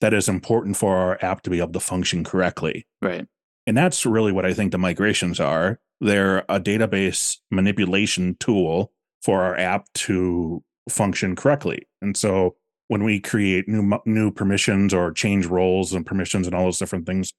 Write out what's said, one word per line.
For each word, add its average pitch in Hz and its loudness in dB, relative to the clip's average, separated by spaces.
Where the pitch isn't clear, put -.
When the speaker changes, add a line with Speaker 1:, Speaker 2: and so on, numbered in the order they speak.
Speaker 1:
that 107 4
is 101 2
important 98 0
for 95 2
our 92 0
app 92 -4
to 92 -6
be 87 0
able 82 -2
to 90 -4
function 90 -2
correctly. - -2
Speaker 2:
Right. 87 -4
Speaker 1:
And 110 2
that's 170 2
really 110 2
what 95 0
I 92 2
think 95 0
the 92 -2
migrations 92 0
are. 82 0
They're 98 2
a 98 0
database 98 0
manipulation 95 0
tool 92 0
for 95 2
our 90 0
app 92 -2
to 87 -2
function 95 -2
correctly. 143 -2
And 98 -4
so 95 0
when 104 0
we 104 0
create 95 0
new 107 0
mo-, 101 0
new 110 2
permissions 98 0
or 87 0
change 101 0
roles 92 2
and 85 -4
permissions 92 -2
and 90 -4
all 92 2
those 90 0
different 92 -6
things, 92 -4